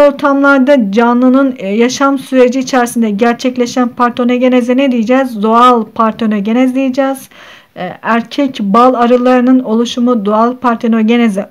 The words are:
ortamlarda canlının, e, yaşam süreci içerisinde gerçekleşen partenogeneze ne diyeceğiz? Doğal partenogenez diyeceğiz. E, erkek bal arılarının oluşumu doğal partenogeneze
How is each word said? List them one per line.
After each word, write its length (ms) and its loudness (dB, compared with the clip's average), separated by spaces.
ortamlarda 840 2
canlının, 640 2
e, 100 -8
yaşam 520 0
süreci 400 0
içerisinde 500 -2
gerçekleşen 800 -2
partenogeneze 920 0
ne 140 0
diyeceğiz? 520 -2
Doğal 420 2
partenogenez 920 -2
diyeceğiz. 540 -4
E, 140 -10
erkek 580 -4
bal 340 2
arılarının 640 2
oluşumu 680 -2
doğal 300 0
partenogeneze 960 0